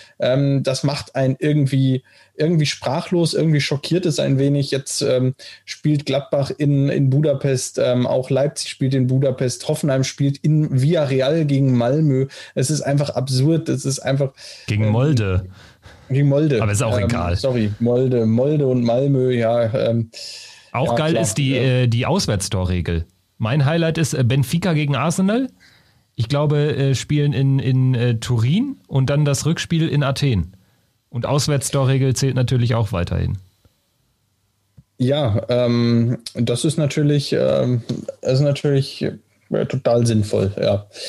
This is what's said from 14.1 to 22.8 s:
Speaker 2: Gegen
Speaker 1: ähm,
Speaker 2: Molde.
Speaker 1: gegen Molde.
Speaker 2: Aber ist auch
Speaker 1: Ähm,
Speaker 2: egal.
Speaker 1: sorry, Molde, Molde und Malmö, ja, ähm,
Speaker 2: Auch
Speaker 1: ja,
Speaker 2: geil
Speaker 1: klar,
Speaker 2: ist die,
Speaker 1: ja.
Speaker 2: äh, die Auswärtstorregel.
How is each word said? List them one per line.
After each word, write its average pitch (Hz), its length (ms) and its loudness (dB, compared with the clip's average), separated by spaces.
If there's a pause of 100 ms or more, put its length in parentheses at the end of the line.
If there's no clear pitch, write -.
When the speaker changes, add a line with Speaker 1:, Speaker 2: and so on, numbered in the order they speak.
Speaker 2:
Gegen 107 180 0
Speaker 1:
ähm, 107 60 2
Speaker 2:
Molde. 110 540 2 (640)
Speaker 1:
gegen 139 200 2
Molde. 143 320 2
Speaker 2:
Aber 104 100 0
ist 104 100 0
auch 117 160 0
Speaker 1:
Ähm, 98 80 0
Speaker 2:
egal. 87 300 0
Speaker 1:
sorry, 117 440 0
Molde, 123 460 2
Molde 135 420 2
und 127 160 2
Malmö, 127 500 2
ja, 117 400 0
ähm, 117 360 0 (640)
Speaker 2:
Auch 117 200 -2
Speaker 1:
ja, 120 40 0
Speaker 2:
geil 156 160 0
Speaker 1:
klar, 165 120 0
Speaker 2:
ist - 140 -4
die, 135 140 0
Speaker 1:
ja. 127 100 0
Speaker 2:
äh, 127 260 2
die 117 180 0
Auswärtstorregel. 92 1000 -2 (320)